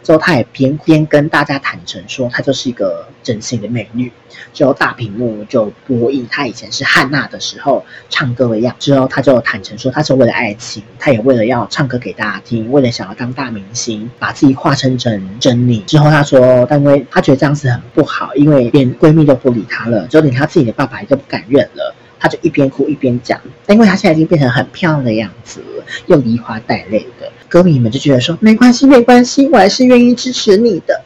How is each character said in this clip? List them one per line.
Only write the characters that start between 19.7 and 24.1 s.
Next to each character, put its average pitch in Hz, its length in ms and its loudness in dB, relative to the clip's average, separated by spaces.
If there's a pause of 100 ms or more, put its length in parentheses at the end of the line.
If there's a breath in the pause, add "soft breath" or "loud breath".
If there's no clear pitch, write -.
了， 104 180 -2
就 156 140 2
连 135 120 0
他 135 140 -2
自 - 120 0
己 131 60 2
的 110 80 -4
爸 139 140 -2
爸 - 140 -14
也 202 60 -14
都 139 80 0
不 135 120 -10
敢 98 200 -10
认 131 160 2 (120)
了。 69 180 -8 (260 soft breath)
他 - 80 -2
就 156 140 -2
一 170 80 0
边 139 180 0
哭 139 220 -4
一 147 60 -2
边 123 260 -2
讲， - 180 -6 (280)
但 208 100 6
因 - 40 6
为 214 60 6
他 185 80 2
现 196 140 0
在 156 40 4